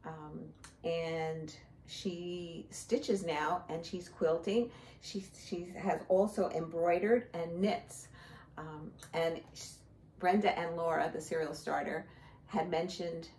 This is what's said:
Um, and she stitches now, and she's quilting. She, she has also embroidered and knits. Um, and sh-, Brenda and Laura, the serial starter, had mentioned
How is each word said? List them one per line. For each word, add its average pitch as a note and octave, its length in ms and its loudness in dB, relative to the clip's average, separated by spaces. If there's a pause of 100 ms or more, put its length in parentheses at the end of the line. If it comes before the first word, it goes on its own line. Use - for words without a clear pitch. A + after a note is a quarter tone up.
Um, D#3 420 -12 (380)
and D#3+ 680 -2 (380)
she F3 760 -6
stitches G3+ 560 0
now, D#3 420 0
and E3 180 -6
she's F3+ 220 -8
quilting. G3 640 2 (300)
She, - 240 -6 (200)
she F3 220 -6 (100)
has - 300 2
also G3 440 6
embroidered F3 840 4
and E3+ 260 -4
knits. - 480 0 (500)
Um, D#3 340 -10 (220)
and E3 280 2 (120)
sh-, - 180 -12 (460)
Brenda G3 400 6
and E3+ 200 -2
Laura, E3 360 2
the D#3 60 -4
serial D#3 340 -2
starter, D3+ 540 -4 (380)
had G3 240 -2
mentioned E3+ 580 -2 (120)